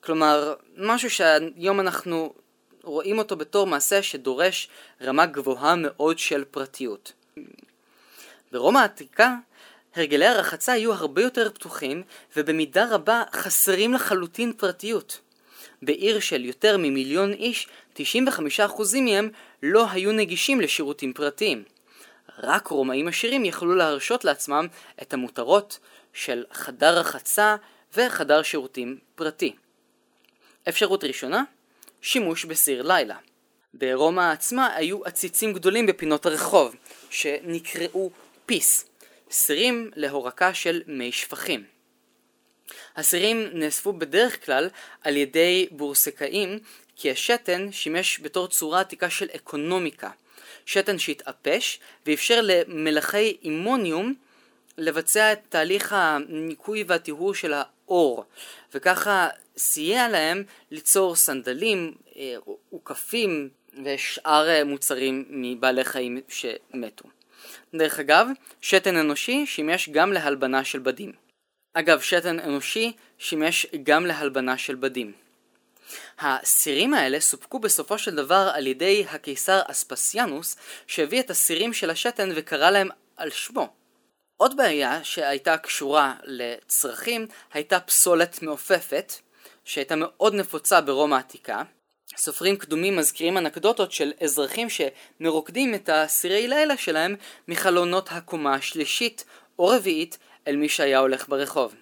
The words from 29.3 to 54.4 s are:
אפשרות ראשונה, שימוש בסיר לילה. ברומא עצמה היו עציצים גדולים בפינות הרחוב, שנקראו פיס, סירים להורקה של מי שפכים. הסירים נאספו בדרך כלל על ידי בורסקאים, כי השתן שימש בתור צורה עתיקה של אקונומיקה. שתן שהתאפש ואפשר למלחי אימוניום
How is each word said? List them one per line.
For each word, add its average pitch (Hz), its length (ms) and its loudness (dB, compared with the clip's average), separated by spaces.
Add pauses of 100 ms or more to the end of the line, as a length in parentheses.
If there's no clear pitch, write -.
אפשרות 190 340 0
ראשונה, 147 400 -4 (580)
שימוש 170 440 -2
בסיר 147 380 0
לילה. 151 340 2 (560)
ברומא 151 580 2
עצמה 240 440 0
היו 175 300 -4
עציצים 196 480 -2
גדולים 190 320 2
בפינות 156 400 0
הרחוב, 156 500 4 (340)
שנקראו 170 1000 -4 (340)
פיס, - 440 0 (420)
סירים 226 640 0
להורקה 143 580 -2
של 170 340 -2
מי 127 240 -8
שפכים. - 520 -6 (1300)
הסירים 202 580 0
נאספו 160 400 -2
בדרך 160 520 0
כלל 143 240 0 (320)
על 147 160 0
ידי 165 540 2
בורסקאים, 151 880 -4 (360)
כי - 160 -2
השתן 196 600 -2
שימש 170 480 -2
בתור 180 280 -4
צורה 170 320 0
עתיקה 180 300 -2
של 180 260 -4
אקונומיקה. 156 760 -6 (560)
שתן 190 340 0
שהתאפש 147 800 -4 (260)
ואפשר 156 380 2
למלחי 175 1000 2
אימוניום 185 720 -2 (640)